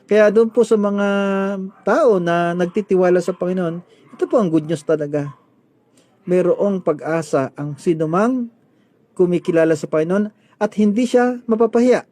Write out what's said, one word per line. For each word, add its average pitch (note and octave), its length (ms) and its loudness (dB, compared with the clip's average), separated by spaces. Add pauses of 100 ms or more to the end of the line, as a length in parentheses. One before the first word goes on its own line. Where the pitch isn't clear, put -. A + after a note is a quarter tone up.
Kaya G#3 200 4
doon A3 240 2
po A#3 160 2
sa A#3 80 2
mga G3+ 320 0 (800)
tao A#3 320 2
na E3+ 320 0
nagtitiwala F3+ 720 0
sa F3+ 80 -4
Panginoon, F3+ 480 -4 (360)
ito - 120 -4
po D4+ 120 0
ang F#3 120 0
good D#3 160 0
news D#3 160 -6
talaga. D3 480 -4 (960)
Mayroong F3+ 560 0
pag-asa D3+ 720 -4
ang D3 240 -10
sinumang F#3 720 -2 (640)
kumikilala E3+ 640 2
sa - 80 -10
Panginoon F#3 480 -2 (240)
at G#3 160 -2
hindi G#3+ 320 2
siya B3 400 0
mapapahiya. A#3 640 2